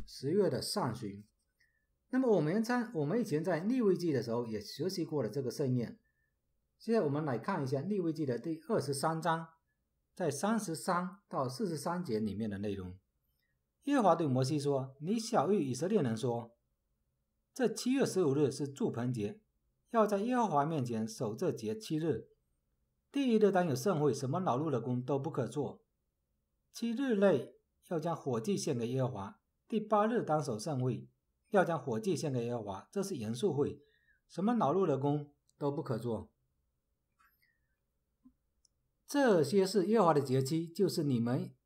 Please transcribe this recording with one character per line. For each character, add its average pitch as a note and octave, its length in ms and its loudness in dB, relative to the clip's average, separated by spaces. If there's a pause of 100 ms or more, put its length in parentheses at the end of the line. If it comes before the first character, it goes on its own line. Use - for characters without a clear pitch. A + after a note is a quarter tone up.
十 - 240 -8
月 F#3+ 200 4
的 A#2+ 120 -2
上 D3 320 -2
旬。 G2+ 320 -10 (840)
那 B3+ 100 0
么 C4 160 2
我 F3+ 40 4
们 E3+ 240 2
在， A#3+ 300 -2
我 D#3 100 -2
们 D3 160 0
以 A#3 40 0
前 D3+ 200 0
在 E3 160 0
利 A#3+ 220 0
未 F#3+ 160 4
记 D#3 160 0
的 B2 80 2
时 A#2+ 80 -6
候 A#2+ 160 0
也 G#2+ 160 -6
学 - 260 -6
习 F#3 160 -4
过 D3 200 -2
了 G#2+ 60 -2
这 C#3+ 120 -4
个 B2 80 -4
盛 C3 240 0
宴。 A#2+ 260 -2 (800)
现 - 160 -2
在 A3 80 4
我 D3+ 80 0
们 D3 160 -2
来 B2 140 -2
看 F3+ 240 -2
一 - 20 -2
下 C3+ 160 -2
利 G3 180 -2
未 E3 140 0
记 D#3 100 -4
的 B2 140 0
第 D#3+ 300 -6
二 G3+ 120 0
十 C3+ 140 -2
三 D#3+ 260 0
章， E3 280 -2 (680)
在 F3 160 -2
三 G3+ 300 0
十 E3 160 -4
三 F#3 420 -4 (100)
到 C#3 220 -2
四 G3+ 180 -4
十 E3 80 -2
三 F3 280 -4
节 G#2+ 160 -2
里 G#2 160 -2
面 A2 120 -4
的 G2 120 -6
内 G2+ 140 -4
容。 F#2 220 -10 (880)
耶 C#4 120 2
和 A#3+ 60 4
华 F3 120 8
对 E3 120 0
摩 C3 160 2
西 C#3+ 160 0
说 C3+ 420 0
：“你 F#3+ 160 0
晓 F#3+ 300 0
谕 G3+ 120 4
以 C3+ 140 -2
色 D#3 140 -2
列 G3 160 4
人 A2+ 120 0
说， A#2 400 -4 (960)
这 B3 160 0
七 A#3+ 260 0
月 C4+ 120 4
十 F#3 180 0
五 C3+ 120 4
日 D3 160 4
是 D3 160 -4
住 D#3 240 -4
棚 A#2 200 -2
节， G#2+ 300 -4 (480)
要 A3 160 4
在 G#3 140 0
耶 B3 180 0
和 A#3+ 80 2
华 C#3+ 200 2
面 D#3 200 -2
前 A2+ 220 -4
守 G#2+ 260 -6
这 D#3 180 -2
节 G#2+ 240 -6
七 D#3 220 -6
日。 D#3 320 -2 (840)
第 C#4 160 -2
一 A3+ 100 4
日 G#3 140 6
当 F3+ 160 4
有 C#3+ 60 0
盛 D3+ 260 0
会， C#3+ 140 4
什 B2 160 -4
么 E3 100 -2
劳 C#3+ 200 0
碌 D#3+ 100 -2
的 B2+ 100 0
工 B2 240 -2
都 C#3 140 -2
不 C#3 140 -4
可 B2 160 -2
做。 - 360 -6 (880)
七 A#3 200 -6
日 B3 240 0
内 G3 400 4 (320)
要 F3 120 -2
将 E3 160 -2
火 A#2+ 260 -2
祭 G3 160 0
献 E3+ 200 -2
给 A#2 100 -2
耶 C3 160 0
和 B2 80 0
华， G2 280 -10 (280)
第 A3 120 -2
八 G#3 280 2
日 A3+ 160 0
当 D#3 200 2
守 A#2 140 -4
盛 C3 240 -4
会， B2+ 260 -2 (440)
要 F#3+ 120 6
将 D#3+ 160 0
火 B2+ 200 -4
祭 G3 160 0
献 C#3 180 -4
给 A#2+ 120 0
耶 A#2+ 120 -4
和 A2 60 -6
华， G2 280 -10
这 G3 120 -4
是 G3 120 -6
严 A2+ 180 -6
肃 F3+ 200 0
会， C3 260 0 (480)
什 - 160 -6
么 A#3 120 2
劳 D#3 180 2
碌 F#3+ 140 2
的 C#3 100 2
工 D3 340 0 (260)
都 C#3+ 140 -2
不 D3+ 120 -4
可 A#2 140 -4
做。” A2 340 -4 (2750)
这 A#3 360 4
些 G3 200 4
是 F#3 220 2
耶 A3 140 4
和 F3+ 80 6
华 D#3+ 80 6
的 D3 40 6
节 C3 220 2
期， D#3+ 260 -2
就 - 220 0
是 E3 140 -2
你 C3+ 160 2
们 A#2+ 340 -2 (120)